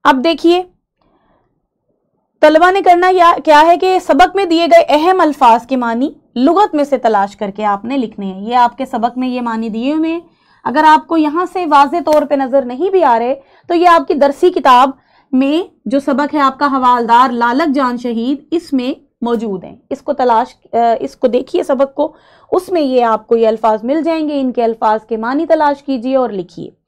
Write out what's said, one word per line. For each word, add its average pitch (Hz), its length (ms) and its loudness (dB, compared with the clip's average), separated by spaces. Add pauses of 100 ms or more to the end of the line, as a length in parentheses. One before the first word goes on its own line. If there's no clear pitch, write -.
अब 277 160 2
देखिए, 339 480 0 (1700)
तलबा 311 300 4
ने 392 100 -2
करना 359 280 4
या, 349 240 4
क्या 294 260 4
है 339 180 4
कि 370 220 0
सबक 349 360 2
में 392 140 0
दिए 330 180 0
गए 330 140 6 (120)
अहम 359 280 2
अल्फाज 240 440 2
के 262 100 -4
मानी 240 400 -4 (220)
लुगत 330 380 2
में 285 80 0
से 277 140 -2
तलाश 202 380 -2
करके 208 280 -8
आपने 208 340 -4
लिखने 208 280 -8
हैं। 190 160 -10
ये 233 140 -6
आपके 240 300 0
सबक 247 320 -4
में 254 100 -4
ये 247 140 -6
मानी 226 280 -6
दिए 233 240 -4
हुए 320 160 -2
हैं। 339 120 -6 (440)
अगर 302 200 0
आपको 311 320 2
यहाँ 311 280 -2
से 359 200 -6
वाज़े 285 360 2
तौर 302 240 0
पे 294 100 -2
नज़र 269 300 -2
नहीं 254 260 -4
भी 381 100 2
आ 254 160 2
रहे, 240 160 -2 (360)
तो 349 60 -2
ये 339 100 0
आपकी 330 300 2
दरसी 277 340 2
किताब 269 480 2 (360)
में 285 360 0 (180)
जो 262 120 -2
सबक 285 340 -4
है 302 60 0
आपका 277 280 0
हवालदार 247 640 2
लालक 247 380 -2
जान 247 280 -2
शहीद, 240 560 -6
इसमें 277 420 -4 (280)
मौजूद 214 400 -4
हैं। 73 180 -20 (100)
इसको 285 220 -8
तलाश, 247 420 -2 (180)
अ, 233 280 2
इसको 269 260 -4
देखिए 262 360 -2
सबक 277 300 -2
को, 294 200 -4 (380)
उसमें 370 300 -2
ये 254 200 0
आपको 220 340 -2
ये 226 100 2
अल्फाज 220 380 0
मिल 285 200 -2
जाएंगे। 302 360 -4
इनके 254 220 -4
अल्फाज 226 480 -2
के 226 80 -4
मानी 262 280 -4
तलाश 294 360 0
कीजिए 262 340 -6
और 247 160 -2
लिखिए। 175 440 -12 (120)